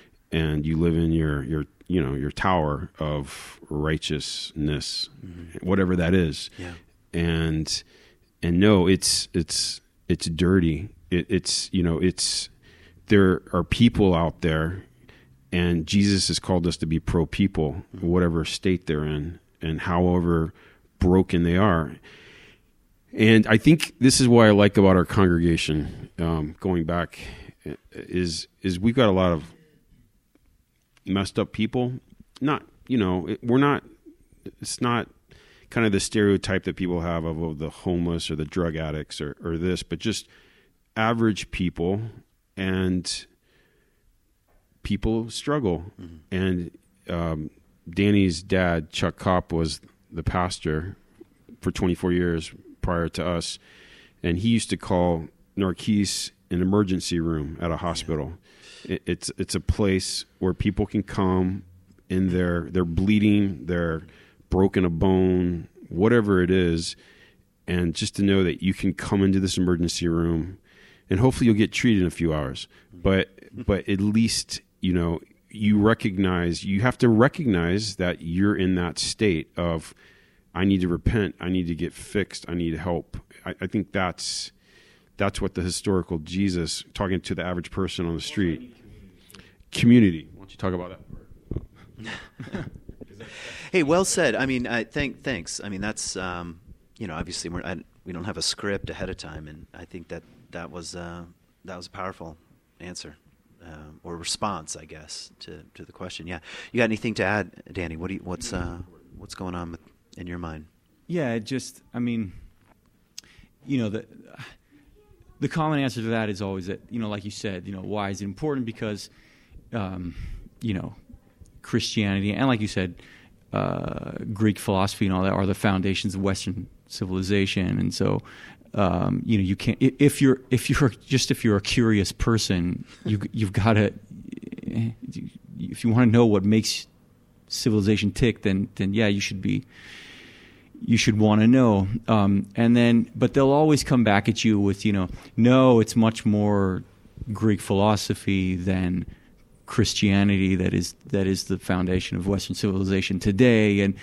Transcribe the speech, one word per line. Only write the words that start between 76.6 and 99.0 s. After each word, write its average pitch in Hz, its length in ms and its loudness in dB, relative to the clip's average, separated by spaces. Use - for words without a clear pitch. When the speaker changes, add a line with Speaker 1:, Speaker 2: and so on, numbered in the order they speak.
Speaker 1:
you 98 200 0
have 123 160 0
to 123 100 6
recognize 107 880 2
that 90 260 -4
you're 92 320 2
in 92 220 2
that 87 240 -4
state 90 560 0
of, 85 360 -2
"I 87 100 0
need 98 180 4
to 92 60 0
repent, 90 520 0
I 87 80 -6
need 92 180 0
to 85 80 -4
get 80 180 -6
fixed, - 560 -6
I 85 60 -6
need 85 220 -2
help." 85 400 -6
I, 92 160 -10
I 98 60 -6
think 95 240 -4
that's, - 600 -6
that's 98 240 -2
what 95 140 -4
the 90 80 -2
historical 90 580 -2
Jesus, 90 640 -2
talking 92 280 -2
to - 120 -6
the 85 80 -6
average 87 300 -6
person 92 340 -4
on 85 80 -2
the 80 60 -4
street. - 520 -4
Community. 107 600 6
Why 95 100 -20
don't 98 100 -20
you - 40 -20
talk 95 180 -4
about 90 260 -10
that? - 720 -12
Speaker 2:
<laughs> - 0 -
Hey, 185 100 2
well 170 220 2
said. 151 300 2
I 120 120 0
mean, 127 200 -2
I 113 180 -2
thank, - 380 -6
thanks. 101 400 -6
I 104 60 -10
mean, 98 120 -8
that's, - 360 -6
um, 87 440 -8
you 104 80 -10
know, 82 80 -10
obviously 85 360 -8
we're, 87 140 -8
I, 87 120 -6
we 90 80 -14
don't 87 120 -10
have 92 120 -8
a - 60 -6
script - 480 -6
ahead 92 200 -8